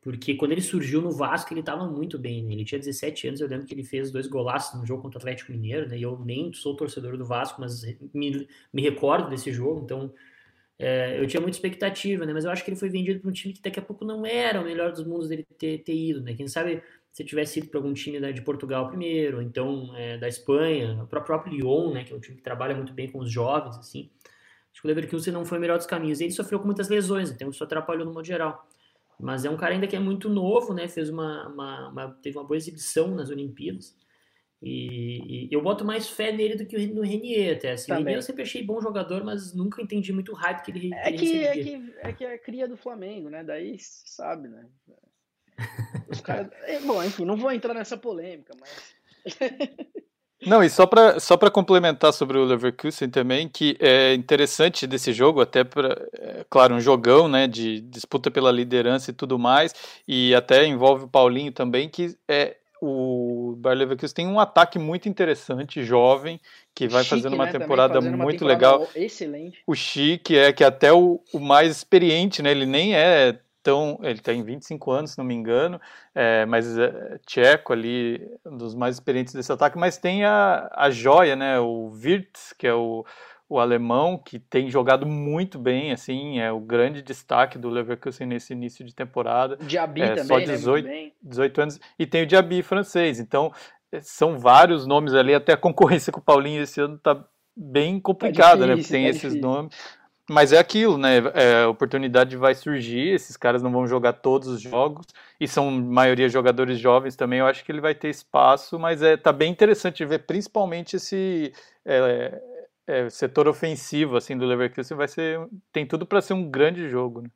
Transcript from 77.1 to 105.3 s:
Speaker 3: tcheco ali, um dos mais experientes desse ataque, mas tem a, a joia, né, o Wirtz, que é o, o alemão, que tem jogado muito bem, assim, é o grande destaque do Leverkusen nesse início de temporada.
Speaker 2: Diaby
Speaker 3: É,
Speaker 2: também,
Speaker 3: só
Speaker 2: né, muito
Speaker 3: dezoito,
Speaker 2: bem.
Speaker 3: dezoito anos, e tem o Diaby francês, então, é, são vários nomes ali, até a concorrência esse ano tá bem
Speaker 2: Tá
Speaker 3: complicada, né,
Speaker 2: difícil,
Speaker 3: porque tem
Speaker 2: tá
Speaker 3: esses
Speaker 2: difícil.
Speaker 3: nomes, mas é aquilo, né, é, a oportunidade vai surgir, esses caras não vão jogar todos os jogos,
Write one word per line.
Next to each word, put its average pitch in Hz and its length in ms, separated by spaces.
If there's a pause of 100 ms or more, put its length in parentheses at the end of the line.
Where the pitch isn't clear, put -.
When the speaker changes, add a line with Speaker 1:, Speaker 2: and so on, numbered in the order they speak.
Speaker 3:
tcheco 139 460
ali, 117 500 (240)
um 147 120
dos 117 180
mais 123 220
experientes 127 360
desse 135 200
ataque, 147 240
mas 175 200
tem 196 280
a, 202 480
a 143 160
joia, 135 460
né, 135 260
o 117 280
Wirtz, 143 720
que - 80
é 120 60
o, 113 320 (420)
o 143 120
alemão, 120 580
que - 200
tem 131 320
jogado 131 360
muito 151 520
bem, 127 360
assim, 135 460
é 113 120
o 113 80
grande 120 420
destaque 131 560
do 120 120
Leverkusen 120 580
nesse 120 240
início 120 320
de 120 100
temporada. 127 680
Speaker 2:
Diaby 156 400
Speaker 3:
É, 127 80
Speaker 2:
também, 101 160
Speaker 3:
só - 80
Speaker 2:
né, 131 80
muito 143 100
Speaker 3:
dezoito, 131 380
Speaker 2:
bem. 151 320
Speaker 3:
dezoito 135 400
anos, 147 180 (180)
e 170 80
tem 165 180
o 156 40
Diaby 180 360
francês, 175 540
então, 139 320 (440)
é, 156 80
são 156 360
vários 135 480
nomes 143 280
ali, 135 200
até 143 200
a 147 40
concorrência 165 540 (500)
esse 143 200
ano 147 160
tá 143 260 (320)
bem 151 400
Speaker 2:
Tá 190 80
Speaker 3:
complicada, 175 640
né, 131 80
Speaker 2:
difícil, 160 140
Speaker 3:
porque - 20
tem 135 140
Speaker 2:
tá 131 40
Speaker 3:
esses 131 120
Speaker 2:
difícil. 143 200
Speaker 3:
nomes, 139 320 (560)
mas 147 240
é 160 40
aquilo, 202 400
né, 131 200 (180)
é, 120 280
a 113 60
oportunidade 131 680
vai 131 180
surgir, 131 540
esses 180 260
caras 123 260
não 127 80
vão 123 160
jogar 120 280
todos 131 340
os 120 140
jogos, 135 440 (320)